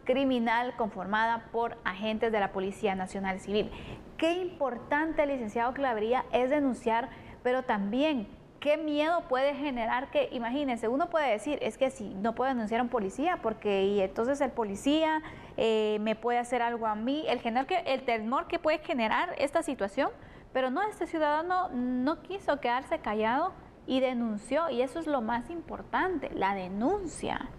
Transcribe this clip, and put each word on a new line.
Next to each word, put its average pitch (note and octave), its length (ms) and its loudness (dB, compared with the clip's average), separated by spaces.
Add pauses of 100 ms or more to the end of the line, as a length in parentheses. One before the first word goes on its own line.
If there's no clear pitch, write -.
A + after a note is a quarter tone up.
criminal B3 720 2
conformada G#3+ 720 0
por A3+ 320 0
agentes A3 480 0
de G#3+ 80 2
la F#3+ 120 0
Policía G3 440 -2
Nacional F#3+ 440 -2
Civil. G#3 320 0 (460)
Qué E4 160 2
importante, D4+ 960 0
licenciado B3 480 -2
Clavería, A#3+ 560 2
es B3+ 180 4
denunciar, B3+ 600 2 (340)
pero B3+ 180 2
también A#3+ 800 0 (180)
qué D4 180 2
miedo D4+ 500 2
puede C4+ 280 2
generar B3+ 540 -2
que, C#4 220 2
imagínense, A#3+ 560 0
uno C#4 220 2
puede D#4 200 4
decir, A3+ 320 0
"Es - 160 -2
que C4 120 4
si A3 260 -10
no G#3+ 180 0
puedo A#3+ 140 0
denunciar A3+ 320 0
a B3 40 4
un A#3+ 60 0
policía, C4 520 0
porque G#3 420 2
y G3+ 160 4
entonces A3+ 400 0
el C#4 120 2
policía, D4 720 2 (360)
eh, G#3+ 420 4
me G#3+ 160 0
puede A#3+ 240 0
hacer A#3+ 220 0
algo A#3 260 0
a G#3+ 80 0
mí". C4 320 -2
El B3 140 0
generar B3 260 0
que, F#4 120 2
el C4 240 -2
temor A#3 440 0
que E4+ 120 0
puede D#4+ 200 2
generar C4 580 0
esta D#4 260 2
situación, C4+ 480 0 (420)
pero C4 160 2
no, C#4 140 0
este G#4 240 -4
ciudadano E4 640 2
no B3+ 520 0
quiso F4 400 -2
quedarse C4+ 380 -2
callado A#3 520 0 (340)
y C4 140 2
denunció, B3+ 680 0
y A#3+ 120 0
eso C4 160 0
es E4 100 -4
lo D4 120 2
más A#3 300 -2
importante, D#4 840 -2
la G3 220 0
denuncia. G#3+ 1040 -2